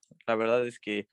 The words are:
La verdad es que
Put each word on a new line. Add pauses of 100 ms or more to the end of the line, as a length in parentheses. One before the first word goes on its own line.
(280)
La
verdad
es
que